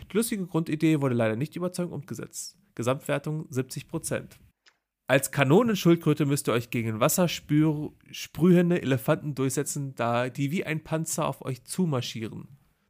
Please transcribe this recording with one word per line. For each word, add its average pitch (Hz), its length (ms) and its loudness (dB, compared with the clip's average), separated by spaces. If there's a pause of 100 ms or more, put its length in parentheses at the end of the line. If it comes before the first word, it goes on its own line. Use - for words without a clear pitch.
(120)
Die 185 40 -2
lustige 214 300 0
Grundidee 160 540 0
wurde 131 160 2
leider 113 180 2
nicht 127 220 -4
überzeugend 175 380 -6
umgesetzt. - 600 -12 (200)
Gesamtwertung 143 720 -4
siebzig 131 380 -6
Prozent.“ - 500 -6 (720)
„Als - 220 2
Kanonenschildkröte 170 960 4
müsst 139 220 0
ihr 123 40 2
euch 117 180 0
gegen 113 280 -2
Wasser 156 300 2
spür-, 151 640 0 (180)
sprühende 175 720 4
Elefanten 139 540 -2
durchsetzen, 135 580 -4
da 120 340 -2
die 139 220 -4
wie 175 160 -4
ein 156 160 -6
Panzer 160 460 -4
auf - 160 -8
euch 131 180 -8
zumarschieren.“ 123 840 -4 (420)